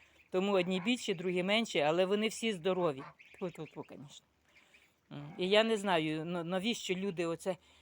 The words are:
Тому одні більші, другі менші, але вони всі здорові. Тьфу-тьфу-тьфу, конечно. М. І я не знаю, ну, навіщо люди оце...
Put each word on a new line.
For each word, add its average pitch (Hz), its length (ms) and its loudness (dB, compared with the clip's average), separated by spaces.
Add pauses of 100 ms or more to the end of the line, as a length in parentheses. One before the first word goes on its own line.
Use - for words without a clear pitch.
(300)
Тому 190 220 2
одні 185 280 2
більші, 226 340 -2
другі 180 280 -2
менші, 202 380 2
але 165 260 4
вони 208 220 0
всі 226 240 -2
здорові. 170 500 0 (380)
Тьфу-тьфу-тьфу, 165 480 -10
конечно. 120 380 -18 (840)
М. 147 260 -14
І 180 100 0
я 208 160 8
не 226 120 2
знаю, 160 480 2
ну, 170 200 -2
навіщо 185 500 -2
люди 180 320 -2
оце... 170 300 -4 (260)